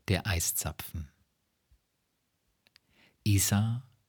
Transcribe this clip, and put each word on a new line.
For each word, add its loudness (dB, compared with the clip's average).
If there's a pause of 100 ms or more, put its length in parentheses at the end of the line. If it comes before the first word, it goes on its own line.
der 0
Eiszapfen. -4 (2250)
Isa 2 (220)